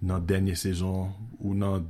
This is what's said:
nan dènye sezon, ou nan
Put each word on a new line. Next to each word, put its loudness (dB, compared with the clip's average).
nan 0
dènye 4
sezon, 0
ou -2
nan 2